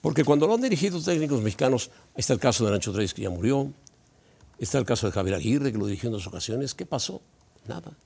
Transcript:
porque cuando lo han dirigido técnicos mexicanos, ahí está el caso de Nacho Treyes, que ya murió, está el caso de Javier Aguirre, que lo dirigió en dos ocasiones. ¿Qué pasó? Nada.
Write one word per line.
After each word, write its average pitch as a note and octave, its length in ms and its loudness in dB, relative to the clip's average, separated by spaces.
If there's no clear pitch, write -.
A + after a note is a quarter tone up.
porque D#3 200 2
cuando D3 220 6
lo G#3 80 2
han A#3 80 2
dirigido F3+ 400 0
técnicos D#3 400 0
mexicanos, A#2 480 0
ahí - 80 -12
está - 160 2
el B2 60 2
caso A#2+ 280 2
de G2+ 40 2
Nacho G2+ 220 0
Treyes, G2 220 -2
que G#2 80 -6
ya F#2+ 80 -4
murió, C3+ 400 0
está - 180 -2
el A#2+ 80 2
caso A#2 220 0
de F#2 60 0
Javier F#2+ 240 0
Aguirre, C3+ 340 0
que G#2+ 80 -4
lo G2+ 80 -2
dirigió G#2 220 -4
en A2+ 40 -4
dos G2 140 -8
ocasiones. A2+ 480 -6
¿Qué - 100 -10
pasó? - 340 -4
Nada. - 260 -12